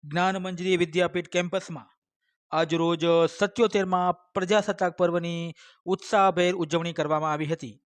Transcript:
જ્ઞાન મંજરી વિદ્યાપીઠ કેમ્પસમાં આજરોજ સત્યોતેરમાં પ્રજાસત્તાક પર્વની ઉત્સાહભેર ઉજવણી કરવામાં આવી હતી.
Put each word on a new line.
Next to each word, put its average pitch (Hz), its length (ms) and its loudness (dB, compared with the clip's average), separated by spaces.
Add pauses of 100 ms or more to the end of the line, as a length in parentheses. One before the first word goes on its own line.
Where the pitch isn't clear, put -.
જ્ઞાન 180 380 -2
મંજરી 185 400 -2
વિદ્યાપીઠ 175 540 -2
કેમ્પસમાં 175 520 -4 (640)
આજરોજ 165 540 0 (240)
સત્યોતેરમાં 185 880 0 (140)
પ્રજાસત્તાક 196 640 0
પર્વની 170 580 -2 (320)
ઉત્સાહભેર 185 720 2
ઉજવણી 165 420 -4
કરવામાં 156 340 0
આવી 151 220 -4
હતી. 117 200 -12 (120)